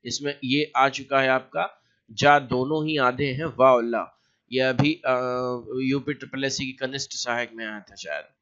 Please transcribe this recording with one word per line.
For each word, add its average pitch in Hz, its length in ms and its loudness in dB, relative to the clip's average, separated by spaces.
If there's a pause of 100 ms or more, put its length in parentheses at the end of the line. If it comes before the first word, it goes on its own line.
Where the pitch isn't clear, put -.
इसमें 143 380 -8
ये 143 320 0
आ 135 140 4
चुका 135 320 -2
है 131 80 2
आपका 131 480 -2 (340)
जा, 143 280 6
दोनों 135 480 -2
ही 156 100 -2
आधे 131 360 2
हैं, 147 120 -6
वाह 127 320 6
अल्लाह। 117 420 -2 (320)
ये 127 80 0
अभी, 131 460 2
अ, 131 80 2 (680)
यूपी 135 320 -2
ट्रिपल 135 300 -8
एससी 135 220 -4
की 131 60 -8
कनिष्ठ 131 420 -8
सहायक 120 400 -6
में 113 120 -10
आया 107 140 -10
था 98 160 -20
शायद। 78 300 -10 (160)